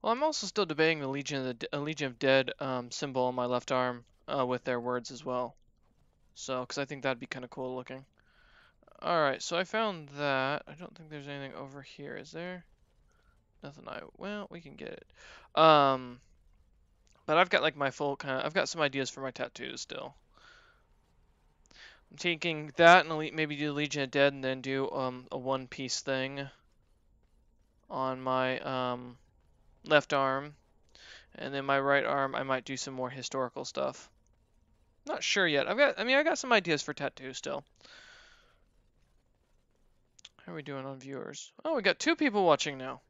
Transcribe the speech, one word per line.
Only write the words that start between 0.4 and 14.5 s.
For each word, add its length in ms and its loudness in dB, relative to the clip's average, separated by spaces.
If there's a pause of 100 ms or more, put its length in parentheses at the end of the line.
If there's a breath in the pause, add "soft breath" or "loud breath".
still 200 0
debating 340 2
the 80 -4
Legion 300 -4
of 80 -4
the 80 -4
D-, 180 -8
uh, 80 -2
Legion 280 -4
of 100 -10
Dead, 420 6
um, 300 -4
symbol 340 -2
on 100 0
my 120 0
left 260 0
arm, 320 0 (240)
uh, 180 0
with 180 -2
their 160 0
words 300 -4
as 140 -14
well. 320 -4 (760)
So, 320 -4
'cause 120 -8
I 60 0
think 180 -12
that'd 160 0
be 80 -12
kinda 220 -10
cool 260 -8
looking. 300 -10 (960 soft breath)
All 200 2
right, 220 2
so 160 -2
I 60 0
found 460 -4
that. 560 0
I 80 -16
don't 220 -16
think 140 -18
there's 180 -12
anything 260 -10
over 280 -14
here, 340 -14
is 160 -14
there? 320 -10 (1000)
Nothing 260 -16
I, 140 -10 (140)
well, 340 -10